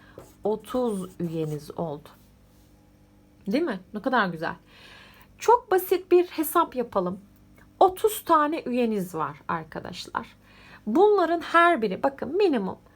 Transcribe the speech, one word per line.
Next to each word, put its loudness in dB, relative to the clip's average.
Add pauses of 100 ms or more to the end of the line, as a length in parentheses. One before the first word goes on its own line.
(440)
Otuz -4
üyeniz -6
oldu. -8 (1400)
Değil 0
mi? -4 (140)
Ne -8
kadar 2
güzel. -6 (840)
Çok 2
basit 0
bir 6
hesap -2
yapalım. -2 (600)
Otuz 2
tane 2
üyeniz -2
var -6
arkadaşlar. -8 (500)
Bunların 4
her 2
biri -4
bakın -4
minimum 0 (180)